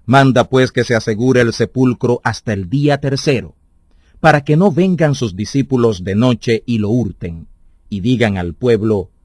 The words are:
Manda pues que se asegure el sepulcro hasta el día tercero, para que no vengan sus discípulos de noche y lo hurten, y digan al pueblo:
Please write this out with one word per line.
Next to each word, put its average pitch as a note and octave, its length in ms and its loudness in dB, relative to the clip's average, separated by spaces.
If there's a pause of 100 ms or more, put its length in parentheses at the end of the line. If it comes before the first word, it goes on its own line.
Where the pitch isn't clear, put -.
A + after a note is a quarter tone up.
Manda B2+ 440 4
pues C3 220 2
que B2 120 0
se A#2 120 -2
asegure A#2 460 0
el A#2 120 0
sepulcro A#2+ 680 -2
hasta A2+ 300 -4
el F#2+ 160 -6
día C#3+ 300 0
tercero, C3+ 560 -4 (640)
para D3 240 4
que D3+ 140 2
no F#3+ 140 4
vengan D#3 440 0
sus A2+ 200 -6
discípulos A2+ 680 -2
de F#2+ 120 -4
noche A#2 500 0
y A#2+ 120 -2
lo G#2 120 -2
hurten, F#2 580 -6 (420)
y G2+ 120 -8
digan A2 360 0
al F2 160 -6
pueblo: G#2+ 560 0 (160)